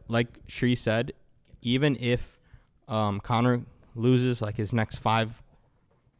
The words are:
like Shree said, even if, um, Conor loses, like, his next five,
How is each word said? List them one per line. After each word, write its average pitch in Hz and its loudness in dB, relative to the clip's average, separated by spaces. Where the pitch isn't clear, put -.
like 117 -2
Shree 123 0
said, 117 -2
even 131 2
if, 120 -2
um, 104 -2
Conor 123 0
loses, 123 2
like, 104 -6
his 104 -4
next 110 -2
five, 113 0